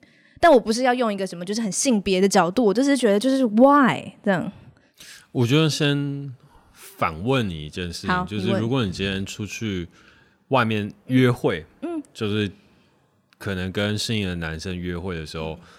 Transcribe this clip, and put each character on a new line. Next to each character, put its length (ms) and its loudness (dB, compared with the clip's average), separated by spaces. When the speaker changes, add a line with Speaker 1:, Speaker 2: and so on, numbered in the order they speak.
Speaker 1:
但 120 6
我 80 8
不 120 -2
是 120 -2
要 100 4
用 180 0
一 40 -6
个 100 -4
什 100 -10
么 80 -10
就 80 -6
是 80 -4
很 120 -4
性 280 2
别 200 2
的 80 4
角 200 4
度， 160 0
我 80 4
就 120 2
是 120 2
觉 140 4
得 80 4
就 100 0
是 160 2
why 560 6
这 80 0
样。 200 -2
Speaker 2:
我 120 0
觉 120 2
得 120 4
先 640 -2
反 520 -6
问 240 0
你 180 -8
一 20 -10
件 240 -8
事 100 -12
情， 80 -4
Speaker 1:
好， 140 -2
Speaker 2:
就 140 -8
是 140 -2
如 160 -2
果 160 0
你 80 -2
今 120 -6
天 220 -4
出 180 -10
去 440 -6
外 160 2
面 240 -2
约 220 4
会， 380 -2
Speaker 1:
嗯， 160 -8
嗯。 60 -8
Speaker 2:
就 140 -4
是 220 -2
可 200 -8
能 160 -6
跟 260 -2
心 220 -4
仪 40 -2
的 120 -4
男 220 -6
生 180 -8
约 200 -6
会 200 -8
的 100 -10
时 100 -12
候， 220 -8